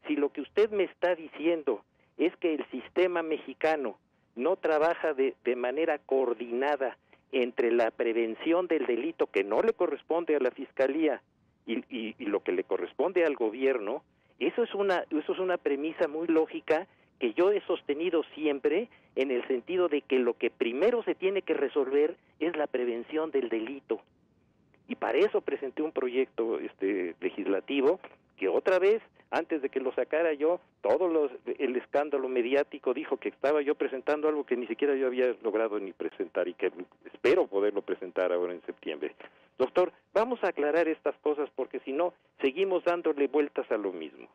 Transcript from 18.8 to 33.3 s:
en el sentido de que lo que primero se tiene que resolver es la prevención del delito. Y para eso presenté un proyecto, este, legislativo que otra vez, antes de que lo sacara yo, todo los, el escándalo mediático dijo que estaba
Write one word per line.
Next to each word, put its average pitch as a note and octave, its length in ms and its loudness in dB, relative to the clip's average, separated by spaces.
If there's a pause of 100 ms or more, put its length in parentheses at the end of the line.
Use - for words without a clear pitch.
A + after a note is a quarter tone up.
en C3+ 160 0
el A#2+ 160 0
sentido E3+ 420 0
de D3 140 0
que C3 160 2
lo A#2+ 160 2
que - 160 -2
primero F3+ 540 0
se E3+ 100 -2
tiene F#3+ 280 -2
que D#3+ 120 -2
resolver C#3+ 640 0 (240)
es E3 160 -2
la D3 100 0
prevención B2 640 -2
del C3 180 0
delito. A2+ 540 -4 (840)
Y - 80 -6
para - 220 0
eso G3+ 220 4
presenté - 400 -4
un D#3 120 -2
proyecto, A#2+ 680 0
este, F#2 640 -2
legislativo G#2 800 0 (380)
que F#2+ 120 -2
otra F#3 320 2
vez, G3+ 200 4 (300)
antes D#3 320 -2
de C3+ 60 -2
que - 100 -2
lo B2+ 160 -2
sacara D#3 380 0
yo, D#3 280 0 (200)
todo C#3+ 260 4
los, D#3 240 2 (280)
el B2+ 180 0
escándalo C#3 520 0
mediático C3 640 0
dijo B2+ 240 -4
que - 120 -4
estaba D3 340 0